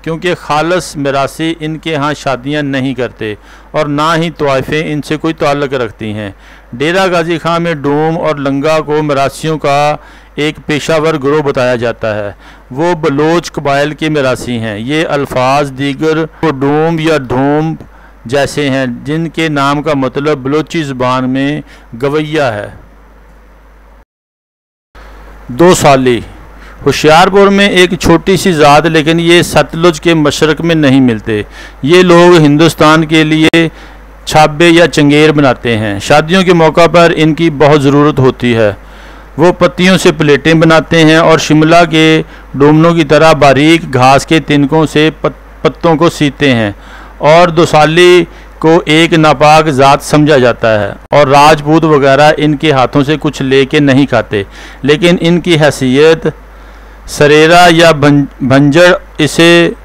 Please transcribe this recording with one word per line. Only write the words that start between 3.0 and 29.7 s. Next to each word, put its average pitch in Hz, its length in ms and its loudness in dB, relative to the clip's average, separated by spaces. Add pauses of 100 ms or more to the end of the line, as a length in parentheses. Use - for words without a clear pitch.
और 151 140 -2
ना 151 240 -2
ही 165 180 -2
तवाइफें 143 520 -4
इनसे 151 340 -6
कोई 160 180 -4
ताल्लुक़ 143 400 -4
रखती 113 360 -8
हैं। 104 220 -10 (420)
डेरा 175 320 -2
गाजी 170 300 -4
खां 170 220 -4
में 170 220 -6
डूम 151 360 -2
और 156 220 -4
लंगा 139 420 -4
को 151 220 -4
मरासियों 147 540 -4
का 147 420 -2 (400)
एक 147 180 -4 (100)
पेशावर 156 500 -2
गिरोह 143 240 -2
बताया 127 340 -2
जाता 113 400 -6
है। 101 200 -10 (360)
वो 165 240 -2
बलोच 156 540 -2
कबाइल 143 440 -4
के 156 160 -6
मरासी 131 460 -4
हैं। 110 240 -8
ये 147 260 -4
अल्फाज 139 680 -4
दीगर 143 520 -4 (200)
डूम 151 560 -2
या 156 200 -2
ढूम 143 560 -2 (520)
जैसे 139 420 -4
हैं, 127 340 -6
जिनके 160 460 -6
नाम 143 320 -2
का 151 140 -4
मतलब 139 480 -4
बलोची 151 400 -4
ज़ुबान 127 420 -4
में 139 380 -4 (320)
गवैया 147 560 -4
है। 104 220 -10 (2750)
दो 165 240 -2
साली। 127 480 0 (600)
होशियारपुर 185 640 2
में 196 200 0
एक 180 280 0
छोटी 170 400 0
सी 196 160 0
ज़ात, 147 340 4
लेकिन 160 320 0
ये 170 240 2
सतलुज 160 560 -2